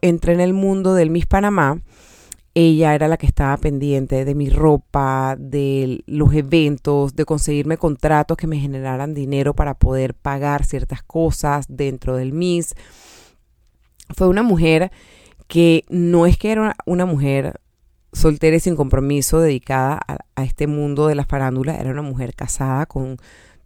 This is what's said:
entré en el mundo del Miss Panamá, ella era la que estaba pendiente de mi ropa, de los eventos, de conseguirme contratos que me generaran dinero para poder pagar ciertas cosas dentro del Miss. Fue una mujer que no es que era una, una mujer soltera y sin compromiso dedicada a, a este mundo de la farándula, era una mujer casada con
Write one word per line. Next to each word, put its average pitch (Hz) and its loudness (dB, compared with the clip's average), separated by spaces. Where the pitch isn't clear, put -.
entré 170 2
en 175 2
el 180 2
mundo 190 0
del 165 4
Miss 165 0
Panamá, 185 2
ella 160 4
era 151 0
la 160 0
que 151 -6
estaba 139 2
pendiente 135 -2
de 139 -2
mi 143 -2
ropa, 135 0
de 135 -4
los 147 2
eventos, 143 0
de 156 -2
conseguirme 151 -2
contratos 151 0
que 160 -4
me 151 -2
generaran 135 -6
dinero 139 -2
para 143 -4
poder 131 0
pagar 143 -4
ciertas - -4
cosas 151 -2
dentro 131 -4
del 131 -4
Miss. 170 -2
Fue 185 2
una 190 4
mujer 165 2
que 165 4
no 175 2
es 180 6
que 214 -2
era 220 0
una, 214 -2
una 180 0
mujer 139 -2
soltera 156 4
y 165 2
sin 180 -2
compromiso 139 0
dedicada 135 0
a, - -8
a 135 -4
este 139 -4
mundo 147 0
de 151 2
la 143 -2
farándula, 135 -4
era 131 -6
una 143 -6
mujer 131 -8
casada 135 -4
con 131 -8